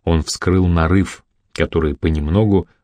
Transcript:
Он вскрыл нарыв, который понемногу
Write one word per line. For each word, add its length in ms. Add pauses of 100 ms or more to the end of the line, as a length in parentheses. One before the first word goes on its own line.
Он 200
вскрыл 440
нарыв, 560 (300)
который 420
понемногу 720 (160)